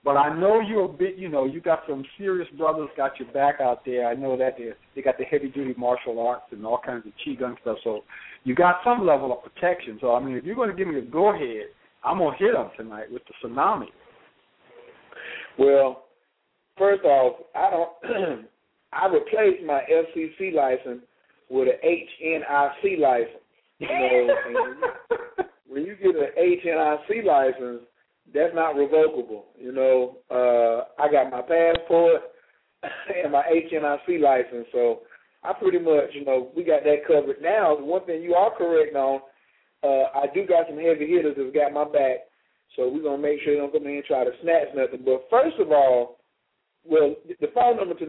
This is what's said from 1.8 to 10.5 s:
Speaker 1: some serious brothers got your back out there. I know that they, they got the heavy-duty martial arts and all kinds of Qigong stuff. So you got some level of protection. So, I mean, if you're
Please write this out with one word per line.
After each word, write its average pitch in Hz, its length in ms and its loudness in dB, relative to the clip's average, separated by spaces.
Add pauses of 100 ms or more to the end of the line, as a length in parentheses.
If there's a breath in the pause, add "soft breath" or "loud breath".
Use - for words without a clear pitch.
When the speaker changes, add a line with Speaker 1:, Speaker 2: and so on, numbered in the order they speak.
Speaker 1:
some 135 160 -8 (160)
serious 185 300 -4 (100)
brothers 156 380 -2
got 135 240 -4
your 123 140 -12
back 143 260 0
out 123 260 -2
there. 123 220 -2
I 117 60 -2
know 131 240 -4
that 131 200 -2
they, 117 120 -12 (260)
they 139 60 -10
got 131 160 0
the 131 80 -6
heavy-duty 135 520 -4
martial 123 480 -4
arts 120 260 -4
and 107 140 -16
all 117 140 -2
kinds 120 260 -10
of 107 140 -18
Qigong 123 400 -8
stuff. 110 240 -6
So 107 220 -6 (400 loud breath)
you 127 100 -2
got 175 300 4
some 240 200 2
level 135 280 2
of - 100 -8
protection. 175 560 -6
So, 120 160 0
I 123 80 -2
mean, 131 140 -8
if 120 80 -10
you're 196 100 -8